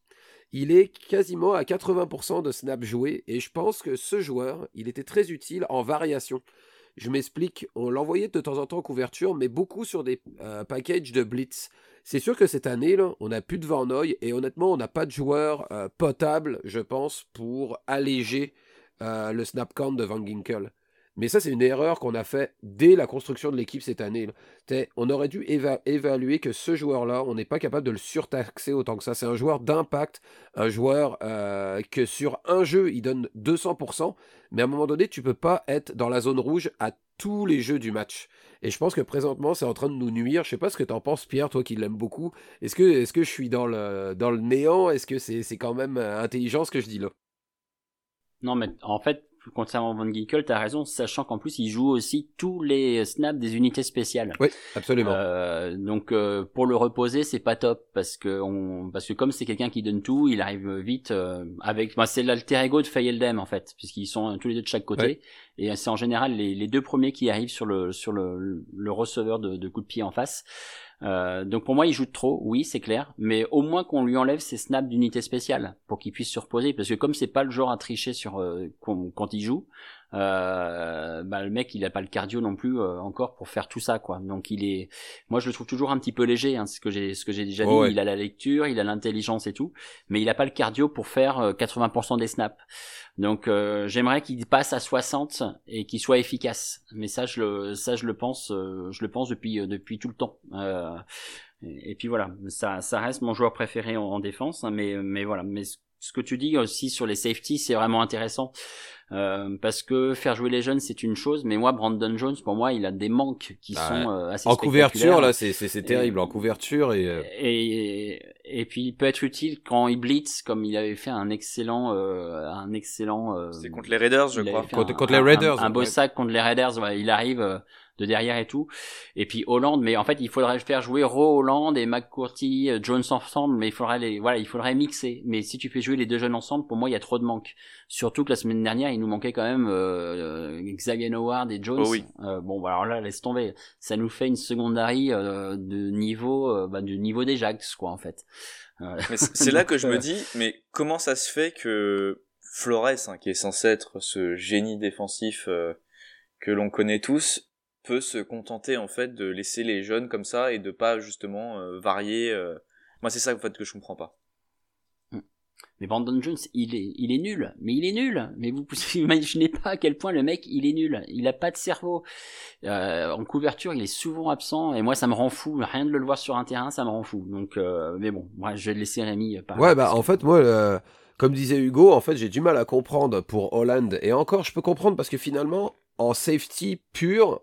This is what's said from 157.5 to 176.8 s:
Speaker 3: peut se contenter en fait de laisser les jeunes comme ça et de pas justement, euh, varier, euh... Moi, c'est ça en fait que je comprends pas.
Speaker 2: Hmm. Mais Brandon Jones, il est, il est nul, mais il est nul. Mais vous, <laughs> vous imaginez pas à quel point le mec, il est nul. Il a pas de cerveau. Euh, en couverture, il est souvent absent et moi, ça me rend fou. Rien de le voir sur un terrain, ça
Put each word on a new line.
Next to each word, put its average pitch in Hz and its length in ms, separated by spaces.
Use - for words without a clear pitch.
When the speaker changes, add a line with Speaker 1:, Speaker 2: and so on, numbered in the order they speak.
Speaker 3:
peut 123 160
se 120 180
contenter 113 580
en 104 100
fait 123 280
de 104 100
laisser 95 380
les 104 200
jeunes 117 260
comme 101 160
ça 123 260
et 110 80
de 98 100
pas 113 300
justement, 104 600
euh, 92 200
varier, 104 500
euh... 90 260
Moi, 117 80
c'est 120 100
ça 123 140
en 110 60
fait 107 180
que 107 60
je - 100
comprends 98 220
pas. - 240
Speaker 2:
Hmm. 113 100
Mais 98 80
Brandon 120 340
Jones, 156 160
il 120 220
est, 101 220
il 120 140
est 131 60
nul, 175 420
mais 110 140
il 156 120
est 196 80
nul. 220 440
Mais 117 140
vous, 143 160
<laughs> - 20
vous - 280
imaginez 160 500
pas 190 240
à 196 60
quel 147 200
point 190 140
le 147 100
mec, 165 240
il 139 220
est 151 60
nul. 151 340
Il 123 200
a 131 60
pas 170 180
de - 60
cerveau. 175 460
Euh, 87 460
en 110 120
couverture, 147 500
il 123 80
est 98 60
souvent 160 420
absent 151 460
et 110 60
moi, 123 120
ça 127 140
me 120 60
rend 123 160
fou. 151 300
Rien 131 260
de 147 60
le 135 140
voir 135 120
sur 131 180
un 123 80
terrain, 127 280
ça 139 120